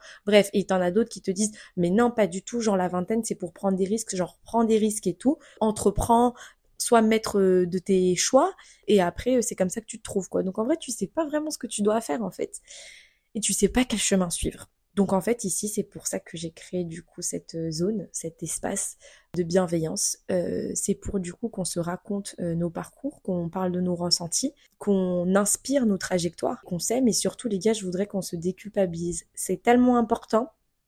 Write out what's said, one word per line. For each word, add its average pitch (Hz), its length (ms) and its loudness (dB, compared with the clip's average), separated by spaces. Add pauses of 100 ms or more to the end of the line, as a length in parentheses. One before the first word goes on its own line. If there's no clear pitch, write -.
(260)
Bref, 202 260 6
et 196 140 2
t'en 190 140 2
as 180 100 2
d'autres 220 180 2
qui - 140 -16
te - 80 -2
disent, « 208 220 -2 (240)
Mais 175 120 2
non, 233 220 4
pas 226 160 2
du 180 160 -8
tout. 240 180 -6
Genre, 214 160 2
la 180 120 0
vingtaine, 180 360 -2
c'est 208 100 -6
pour - 180 -8
prendre 190 260 -2
des 190 80 0
risques. 214 280 -4
Genre, 180 280 -4
prends 233 220 0
des 220 120 4
risques 214 300 0
et 170 80 0
tout. 285 240 0 (220)
Entreprends. 233 760 2 (420)
Sois 233 260 4
maître, 220 380 2
euh, 185 260 4
de 180 120 -4
tes 185 360 2
choix. 302 380 4 (360)
Et 208 120 6
après, 185 360 0
euh, 233 60 4
c'est - 120 -4
comme 185 160 0
ça 226 100 -8
que - 60 -16
tu 226 120 -14
te - 60 -18
trouves, - 240 -4
quoi. » - 160 0
Donc, 185 140 -4
en 220 60 -2
vrai, 302 120 0
tu - 140 -12
sais 202 160 -4
pas 330 180 -4
vraiment 302 260 -4
ce - 80 -8
que - 80 -8
tu - 140 -8
dois 214 220 2
faire, 262 200 -4
en 185 80 -4
fait. - 300 -8 (760)
Et 220 60 -4
tu 202 140 -2
sais 196 140 2
pas 247 160 2
quel 214 140 -2
chemin 185 300 0
suivre. - 400 -6 (260)
Donc, 202 180 2
en 190 80 2
fait, 233 240 -2
ici, 208 240 -4
c'est 202 160 -4
pour - 240 -16
ça 190 100 -6
que - 180 -12
j'ai 165 140 -8
créé, - 320 -8
du 170 220 -10
coup, - 180 -16
cette, - 320 -10
euh, 165 160 -4
zone, 175 400 -2
cet - 320 -10
espace - 540 -6 (400)
de 175 80 0
bienveillance. 170 760 0 (140)
Euh, 180 420 -2
c'est 196 220 -2
pour, - 240 -4
du 175 120 -8
coup, - 160 -8
qu'on 190 160 -6
se - 140 -4
raconte, 180 600 -6
euh, 170 160 -2
nos 170 140 0
parcours, - 520 -10
qu'on 175 260 -4
parle 185 220 -2
de 180 100 -2
nos 180 140 0
ressentis, 175 600 -2 (240)
qu'on 185 580 2
inspire 240 500 2
nos 196 120 2
trajectoires, 175 640 -2
qu'on 175 180 -6
s'aime. 247 260 0
Et 214 60 6
surtout, - 340 -2
les 202 140 -2
gars, 220 140 2
je 208 100 -6
voudrais 180 220 -2
qu'on 196 160 -4
se - 120 -8
déculpabilise. 175 1000 -4
C'est - 280 -4
tellement 247 360 6
important. 226 520 0 (380)